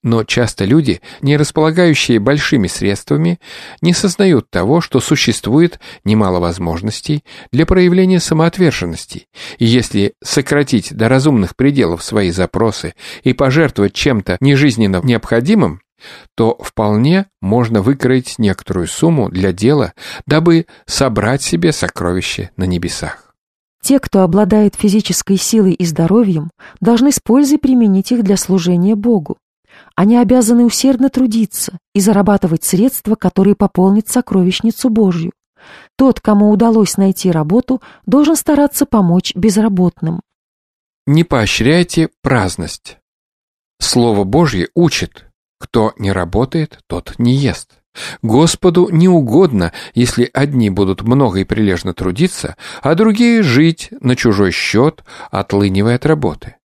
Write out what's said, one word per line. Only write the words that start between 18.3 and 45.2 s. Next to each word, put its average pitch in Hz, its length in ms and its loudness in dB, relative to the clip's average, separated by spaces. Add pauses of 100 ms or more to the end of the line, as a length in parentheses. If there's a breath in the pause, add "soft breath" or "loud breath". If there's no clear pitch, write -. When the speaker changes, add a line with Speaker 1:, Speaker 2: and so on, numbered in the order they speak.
Speaker 1:
некоторую 95 500 -2
сумму 156 420 0
для 92 240 -2
дела, 110 400 0 (340 loud breath)
дабы 165 380 2 (200 soft breath)
собрать 117 560 -2
себе 165 300 -2
сокровище 90 840 -6
на 95 80 -2
небесах. 87 680 -6 (480)
Speaker 2:
Те, 269 180 2
кто - 240 0
обладает 202 520 2
физической 196 640 0
силой 196 340 2
и 180 140 -2
здоровьем, 170 640 0 (300 loud breath)
должны 240 320 2
с - 80 -4
пользой 285 380 2
применить 226 520 2
их 240 120 0
для 196 120 2
служения 180 600 0
Богу. 208 420 -2 (580 soft breath)
Они 214 220 4
обязаны 240 480 4
усердно 262 440 0
трудиться 226 680 -2 (160)
и 202 40 2
зарабатывать 196 640 2
средства, 208 520 0
которые 196 400 2
пополнят 196 520 0
сокровищницу 208 840 -2
Божью. 185 420 0 (640 loud breath)
Тот, 262 220 2
кому 208 320 2
удалось 220 460 2
найти 190 340 0
работу, 175 500 0 (240 loud breath)
должен 294 300 2
стараться 294 500 0
помочь 185 500 0
безработным. 180 840 0 (840)
Speaker 1:
Не 156 160 4
поощряйте 156 840 0 (120)
праздность. 92 760 -4 (840)
Слово 113 460 0
Божье 113 500 0
учит: - 500 -2 (340)